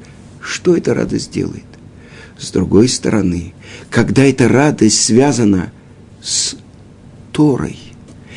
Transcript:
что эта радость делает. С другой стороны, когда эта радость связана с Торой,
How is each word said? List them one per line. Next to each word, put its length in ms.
что 360
эта 180
радость 380
делает. 320
С 140
другой 360
стороны, 640
когда 320
эта 260
радость 540
связана 680
с 340
Торой, 440